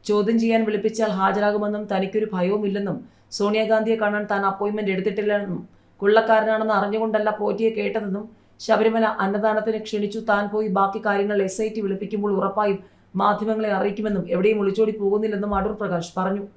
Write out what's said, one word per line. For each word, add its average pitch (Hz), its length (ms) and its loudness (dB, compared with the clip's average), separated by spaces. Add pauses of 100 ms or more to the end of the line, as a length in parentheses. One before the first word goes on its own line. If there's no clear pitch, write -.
ചോദ്യം 208 340 2
ചെയ്യാൻ 226 240 2
വിളിപ്പിച്ചാൽ 214 460 0
ഹാജരാകുമെന്നും 208 840 0
തനിക്കൊരു 196 380 -2
ഭയവുമില്ലെന്നും 196 720 -2 (260)
സോണിയാഗാന്ധിയെ 220 640 2
കാണാൻ 208 360 -2
താൻ 196 140 0
അപ്പോയിന്റ്മെന്റ് 208 460 -2
എടുത്തിട്ടില്ലെന്നും 196 800 -2 (280)
കൊള്ളക്കാരനാണെന്ന് 220 760 4
അറിഞ്ഞുകൊണ്ടല്ല 214 640 0
പോറ്റിയെ 208 300 0
കേട്ടതെന്നും 202 600 -4 (300)
ശബരിമല 220 460 2
അന്നദാനത്തിന് 214 720 0
ക്ഷണിച്ചു, 208 420 -4
താൻ 208 300 0
പോയി 214 180 -2
ബാക്കി 196 380 0
കാര്യങ്ങൾ 202 380 2
എസ് 190 180 -2
ഐ 220 80 0
ടി 220 120 -4
വിളിപ്പിക്കുമ്പോൾ 196 560 -2
ഉറപ്പായും 196 420 0 (360)
മാധ്യമങ്ങളെ 208 560 0
അറിയിക്കുമെന്നും 196 600 -2
എവിടെയും 208 280 2
ഒളിച്ചോടി 208 320 2
പോകുന്നില്ലെന്നും 208 640 0
അടൂർ 196 160 0
പ്രകാശ് 180 460 -4
പറഞ്ഞു. 196 400 -2